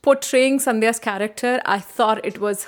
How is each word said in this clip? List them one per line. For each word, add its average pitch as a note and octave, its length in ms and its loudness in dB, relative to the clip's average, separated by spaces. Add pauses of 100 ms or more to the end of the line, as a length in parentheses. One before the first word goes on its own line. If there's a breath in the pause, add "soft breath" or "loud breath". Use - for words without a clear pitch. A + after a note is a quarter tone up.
portraying C4+ 560 2
Sandhya's A#3 400 0
character, A#3 640 -2
I G3+ 140 0
thought A3 480 0
it G3+ 120 -6
was G3+ 300 -4